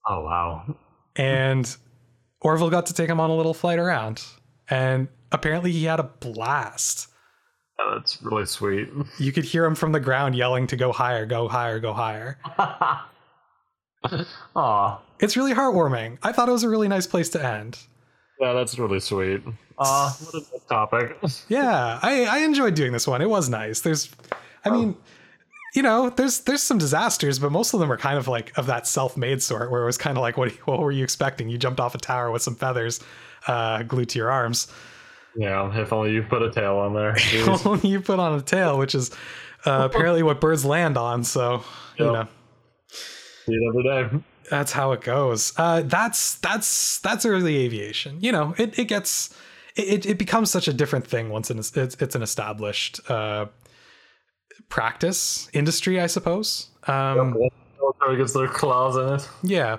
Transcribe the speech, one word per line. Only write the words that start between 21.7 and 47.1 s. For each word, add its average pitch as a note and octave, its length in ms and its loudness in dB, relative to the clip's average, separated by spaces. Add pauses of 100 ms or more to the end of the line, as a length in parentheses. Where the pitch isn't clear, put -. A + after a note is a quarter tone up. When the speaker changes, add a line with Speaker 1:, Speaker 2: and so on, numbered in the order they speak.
Speaker 2:
I, B3 240 2
I A3 140 2
enjoyed C#4 360 2
doing C#3 160 2
this A#2+ 160 -2
one. C3 140 0
It G3+ 80 2
was F#3 200 2
nice. A2 320 -4
There's, D#3 280 0 (560)
I G#3 40 6
Speaker 1:
Oh. - 20 6
Speaker 2:
mean, A3+ 240 2 (800)
you C4+ 60 4
know, B3 280 4
there's, B3+ 320 2
there's C#4 200 0
some B3 160 2
disasters, D3+ 640 2
but C#3+ 120 2
most G3 220 0
of G#3+ 60 2
them D3+ 120 2
are A2+ 60 0
kind C#3 200 0
of, B2+ 100 -2
like, A#2 320 -4
of B2+ 80 -2
that B2 180 -2
self-made C3+ 560 -2
sort A#2+ 300 -2
where B2 100 0
it A#2+ 40 0
was A#2+ 120 0
kinda C3+ 240 -2
like, A#2+ 160 0
what, B2+ 140 2 (160)
what C3+ 120 0
were D3 120 2
you C3+ 120 0
expecting? C3 460 -2
You A#2+ 80 -4
jumped B2+ 220 -2
off A#2+ 160 -2
a - 20 -8
tower B2 320 -2
with A#2 140 -2
some A#2+ 120 -4
feathers, B2 440 -2 (480)
uh, A2+ 360 0
glued A#2+ 260 0
to B2+ 100 -2
your A2+ 100 0
arms. A#2+ 380 0 (680)
Speaker 1:
Yeah, G2 460 -2
if G#2+ 100 -2
only G#2+ 200 0
you A2 100 0
put A2+ 220 0
a A2 80 0
tail G2+ 260 0
on G2+ 160 0
there. G#2 180 0
Speaker 2:
<laughs> G#2+ 40 0
If G#2+ 80 4
Speaker 1:
Jeez. A2+ 420 2
Speaker 2:
only G#3 240 4
you G3 120 2
put F#3+ 180 2
on D#3+ 180 2
a C#3 60 -2
tail, F3 340 2
which C3+ 160 0
is, C3 160 0 (560)
uh, C3+ 260 4
apparently E3 300 4
what D3+ 200 4
birds D#3 240 4
land D3+ 320 2
on, A#2+ 260 0
so, A#2+ 400 0 (340)
you A#2 80 2
Speaker 1:
Yep. A#2 80 4
Speaker 2:
know. A2+ 140 -2 (640)
Speaker 1:
See - 640 -10
it A2+ 160 2
every A#2+ 140 0 (360)
day. - 40 -8 (280)
Speaker 2:
That's C#3+ 220 -2
how C3+ 180 0
it B2 100 -2
goes. B2 560 0
Uh, E3 240 2
that's, F#3 540 0
that's, - 640 -2
that's G#3+ 260 -2